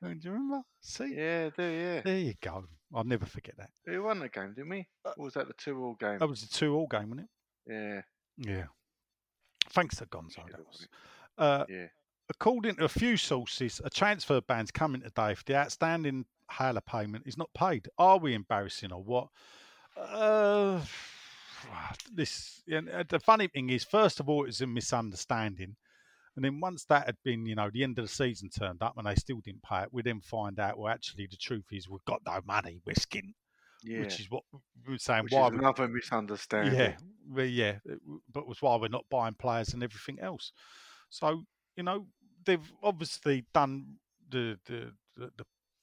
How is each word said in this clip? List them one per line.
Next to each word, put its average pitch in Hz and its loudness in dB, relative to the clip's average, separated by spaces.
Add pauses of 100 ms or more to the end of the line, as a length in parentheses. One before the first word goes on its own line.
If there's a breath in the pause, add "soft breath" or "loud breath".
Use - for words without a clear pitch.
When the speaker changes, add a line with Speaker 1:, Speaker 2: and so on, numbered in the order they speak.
Speaker 1:
Oh, 180 -6
do 160 -10
you 175 -8
remember? 269 -4 (200)
See? 262 -8
Speaker 2:
Yeah, 160 0
I 180 -2
do, 175 0
yeah. 170 -2
Speaker 1:
There 190 0
you 151 -2
go. 92 -8 (280)
I'll 113 -2
never 120 0
forget - -14
that. 98 -18 (180)
Speaker 2:
We 175 -4
won 208 0
the 139 -6
game, 98 -8
didn't 135 -12
we? 190 -8 (200)
Speaker 1:
Uh, - -6
Speaker 2:
Or 147 -8
was 131 -8
that 135 0
the 135 -14
two-all 127 -6
game? 104 -2
Speaker 1:
That 160 2
was 123 -4
the 104 -14
two-all 156 2
game, 107 -2
wasn't 135 -10 (460)
it? 117 -10 (680)
Speaker 2:
Yeah. 113 -6
Speaker 1:
Yeah. 92 -4 (1080)
Thanks - 2
to - -10
Gonzo, 82 -14
Speaker 2:
Yeah, 85 -16
Speaker 1:
that 85 -18
was. 80 -20
Speaker 2:
wasn't - -20
it? - -20 (480 loud breath)
Speaker 1:
Uh, 143 4
Speaker 2:
Yeah. 90 -10 (420)
Speaker 1:
according 220 2
to 160 2
a 147 6
few 233 4
sources, 127 -2
a 170 -4
transfer 190 2
ban's 113 -2
coming 139 0
today 107 0
if - -6
the 139 2
outstanding 143 0 (240)
Haller 127 0
payment 107 -6
is 120 -10
not - -6
paid. 170 0 (100)
Are 190 10
we 147 2
embarrassing 101 -2
or 90 -10
what? 120 -2 (680 loud breath)
Uh, 208 4
<sighs> - -14
this, - -4
and, 160 -2
uh, 175 -2
the 160 2
funny 220 6
thing 131 -2
is, 127 2
first 208 4
of 139 -2
all, 147 4
it 139 -2
was 120 -4
a 131 0
misunderstanding. 110 -2 (600 soft breath)
And 135 -2
then 139 0
once 185 -4
that 143 6
had 120 -4
been, 117 -2
you 110 -2
know, 104 0
the 127 2
end 123 -2
of 113 -4
the 101 -8
season 110 -2
turned 92 -4
up 117 -2
and 110 -6
they 101 2
still 120 2
didn't 101 -14
pay 95 -2
it, 107 -8
we 123 -4
then 110 0
find 104 -6
out, 104 0
well, 107 -2
actually, 101 -6
the 95 -16
truth 110 -6
is 92 -10
we've 95 -14
got - -2
no 90 -2
money, 95 -2
we're 98 -6
skint. 98 -4 (500 soft breath)
Speaker 2:
Yeah. 113 -6
Speaker 1:
Which 101 -6
is 101 -12
what 120 -6 (420)
we 135 -6
were 127 -6
saying, 113 2
Speaker 2:
Which 113 0
Speaker 1:
why 131 10
Speaker 2:
is 120 6
Speaker 1:
we 123 0
Speaker 2:
another 135 4
misunderstanding. 110 0
Speaker 1:
Yeah, 113 6 (340)
well, 131 0
yeah, 113 0
it - -10
w-, - -14 (100)
but 143 -10
was 117 -10
why 127 6
we're 113 2
not 120 -4
buying 117 0
players 117 -2
and 123 -4
everything 120 -10
else. - -8 (580 loud breath)
So, 160 0 (320)
you 180 -6
know, 190 -2 (400)
they've 165 2 (120)
obviously 156 2 (100)
done 139 2 (340)
the, 117 -2 (100)
the, 117 -8 (240)
the, 123 -12
the - -14 (380)